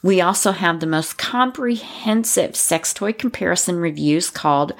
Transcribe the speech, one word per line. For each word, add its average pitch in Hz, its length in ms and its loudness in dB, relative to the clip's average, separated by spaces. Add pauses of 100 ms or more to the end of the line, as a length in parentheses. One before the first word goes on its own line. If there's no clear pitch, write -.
We 185 180 4
also 190 320 2
have 170 280 0
the 160 80 -4
most 160 300 -2
comprehensive 240 1400 0
sex - 380 0
toy 208 200 -2
comparison 180 640 -2
reviews 156 520 0
called 147 500 0